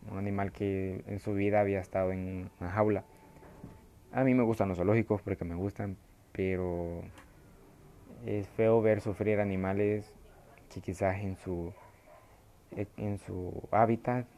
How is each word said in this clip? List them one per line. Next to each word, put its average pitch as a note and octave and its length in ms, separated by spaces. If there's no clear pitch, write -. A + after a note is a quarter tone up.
un G2 80
animal G2 320
que F#2+ 560
en G2+ 120
su G#2+ 140
vida G2+ 280
había G2 180
estado F#2 320
en F#2 480
una F2+ 100
jaula. G#2 340
A B2+ 120
mí C3 120
me B2+ 80
gustan A2 260
los F2+ 80
zoológicos G#2 460
porque F#2+ 200
me E2+ 120
gustan, G2 420
pero F2+ 720
es G#2 220
feo A2 340
ver G#2+ 180
sufrir G#2 380
animales G2+ 760
que - 80
quizás F#2+ 380
en G2 180
su, E2+ 380
en G#2 220
su F#2 540
hábitat A#2 540